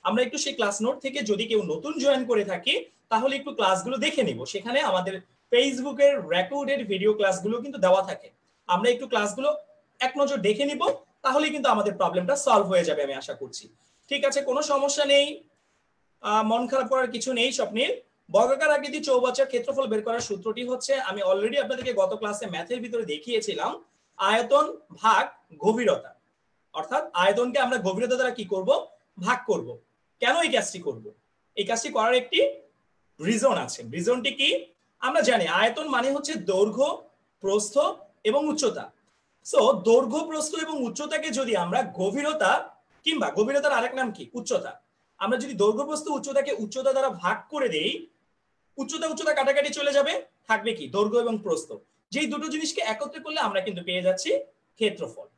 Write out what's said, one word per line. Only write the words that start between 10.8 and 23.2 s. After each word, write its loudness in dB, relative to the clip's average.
তাহলেই 2
কিন্তু 0
আমাদের 2
প্রবলেমটা 0
solve 4
হয়ে 4
যাবে 0
আমি -4
আশা -10
করছি। -14
ঠিক 0
আছে, 0
কোনো 0
সমস্যা 0
নেই, 4
আহ, 2
মন 2
খারাপ 0
করার 2
কিছু -4
নেই 2
স্বপ্নীল। -2
বর্গাকার 4
আকৃতি 0
চৌবাচ্চার 4
ক্ষেত্রফল -2
বের 0
করার -2
সূত্রটি -4
হচ্ছে, -2
আমি -4
already 2
আপনাদেরকে -4
গত 2
ক্লাসে -4
ম্যাথের -6
ভিতরে -4
দেখিয়েছিলাম, -4